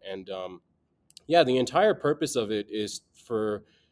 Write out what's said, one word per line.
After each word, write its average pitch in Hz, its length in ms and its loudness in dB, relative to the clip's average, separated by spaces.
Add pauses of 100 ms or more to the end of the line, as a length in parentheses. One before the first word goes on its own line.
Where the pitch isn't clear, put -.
And, 95 220 -10
um, 92 320 -10 (640)
yeah, 165 180 6
the 127 140 2
entire 165 380 4
purpose 147 400 -2
of 110 160 -2
it 104 180 -2
is 104 320 -6 (100)
for 107 520 -4 (280)